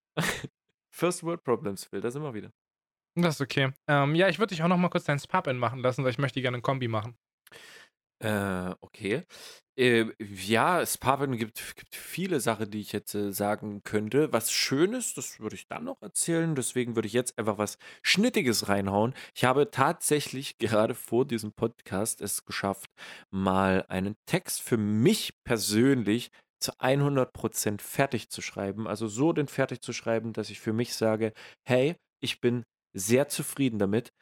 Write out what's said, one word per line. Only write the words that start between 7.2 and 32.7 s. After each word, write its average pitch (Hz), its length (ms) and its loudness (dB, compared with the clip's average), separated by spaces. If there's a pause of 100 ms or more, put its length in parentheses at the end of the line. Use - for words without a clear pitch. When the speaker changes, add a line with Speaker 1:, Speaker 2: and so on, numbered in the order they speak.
Speaker 1:
Äh, 98 500 -2 (100)
okay. 98 420 -4 (540)
Äh, 120 300 4 (120)
ja, 110 600 0
es - 160 -2
Papen 131 400 0
gibt, - 400 -8
gibt - 180 -20
viele 175 460 -4
Sachen, 110 280 0
die 107 120 -6
ich - 100 -10
jetzt, - 240 -6
äh, 101 160 -2
sagen 104 520 -2
könnte. 113 500 0
Was 113 180 0
Schönes, 196 640 0
das - 260 -10
würde 107 160 -8
ich - 120 -16
dann - 180 -10
noch 269 160 -10
erzählen. 165 520 -2
Deswegen 120 420 -2
würde 107 120 0
ich 101 60 -8
jetzt 123 260 0
einfach 107 180 0
was 104 200 -4 (260)
Schnittiges 180 640 2
reinhauen. 101 460 2 (220)
Ich - 100 2
habe 135 260 4
tatsächlich 139 840 0
gerade 113 380 2
vor 123 300 2
diesem 110 280 -4
Podcast - 680 -4
es - 240 -6
geschafft, - 460 -4 (420)
mal 95 560 4
einen 98 280 -4 (120)
Text - 340 -2
für - 160 0
mich 110 540 2 (140)
persönlich 113 840 2 (320)
zu - 200 -4
hundert 139 500 2
Prozent - 500 -4
fertig - 480 -2
zu - 120 -10
schreiben. 98 440 -6
Also 107 220 -4
so 131 240 2
den 151 160 0
fertig 135 340 -4
zu 120 120 -10
schreiben, 113 400 -2
dass 104 160 -6
ich 101 100 -14
für 110 140 -2
mich 117 200 -2
sage, 110 380 0 (340)
hey, 131 300 2 (260)
ich - 200 -4
bin 120 220 2 (300)